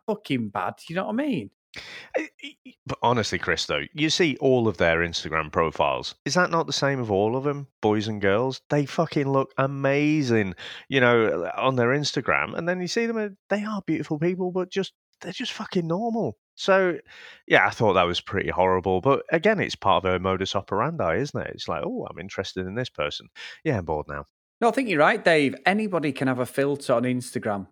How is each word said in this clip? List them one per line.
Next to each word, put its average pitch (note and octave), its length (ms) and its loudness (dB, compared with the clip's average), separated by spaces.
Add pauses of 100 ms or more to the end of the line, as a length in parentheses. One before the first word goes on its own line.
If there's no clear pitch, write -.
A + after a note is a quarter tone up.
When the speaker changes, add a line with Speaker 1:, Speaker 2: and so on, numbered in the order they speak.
Speaker 1:
fucking C3 440 -2
bad." F#2+ 260 -4 (120)
You E3 100 -8
know - 80 -2
what G#2+ 80 -4
I - 20 -2
mean? C#3 340 -2 (680)
Speaker 2:
I, D#4 140 -4 (140)
I, D4 120 -16 (300)
but - 160 -8
honestly, A2+ 380 0
Chris, - 260 -2
though, D2 180 -2 (100)
you D3+ 160 0
see D#3+ 320 2
all B2+ 260 4
of G#2 100 0
their E2 220 4
Instagram D#2+ 520 -2
profiles. D2+ 640 0 (100)
Is C#3 100 -4
that F3+ 160 2
not E3 160 0
the C#3+ 60 -4
same C#3 260 0
of A2+ 100 -4
all G#2 260 2
of C3+ 120 -4
'em, C#3+ 200 -4 (140)
boys G#2+ 260 2
and G#2 140 -6
girls? A2+ 480 2
They D3 160 2
fucking D3+ 440 -2
look C3+ 280 0
amazing, C#3 960 2 (360)
you C3+ 120 2
know, G#2+ 560 4
on C3 200 2
their A#2+ 120 4
Instagram. C3 680 0
And E3+ 120 -2
then F3+ 100 -2
you F3+ 80 -4
see A#3 200 -2
them, A3+ 100 -4
and G#3 200 -6 (120)
they G#3 140 -2
are G#3 220 -6
beautiful D3+ 340 -2
people, F3+ 320 -2
but F3+ 180 -4
just, F#3+ 240 -6 (280)
they're D#3 100 -10
just A#3 220 -8
fucking F3+ 340 -4
normal. G3+ 500 -2 (180)
So, F#3+ 420 2 (500)
yeah, A#2+ 180 6
I G#2 40 2
thought G#2 240 4
that F2+ 100 6
was F2 180 0
pretty - 280 -4
horrible. F#2 500 2
But C3+ 320 2
again, F3 300 2
it's - 140 -4
part F2+ 280 2
of F#2 80 2
her F#2 80 2
modus F#2+ 360 -2
operandi, G2+ 600 -2
isn't B2 240 -2
it? - 160 -6
It's - 140 -8
like, E2 140 -4
"Oh, A3+ 260 -6
I'm - 100 -14
interested F#2 480 -6
in F#2+ 80 -8
this B2 140 -4
person. - 400 -6 (340)
Yeah, C#3 140 0
I'm F2 80 -4
bored D2+ 240 -4
now." C#2+ 160 -8 (340)
Speaker 1:
No, A#3 80 2
I A3 40 4
think A#3+ 180 0
you're D#3 100 2
right, F#3 240 4
Dave. D#3 320 4 (100)
Anybody F#3 460 2
can C3 160 -2
have B2+ 100 0
a B2 80 -2
filter C#3 480 0
on A#2 80 4
Instagram B2 720 -2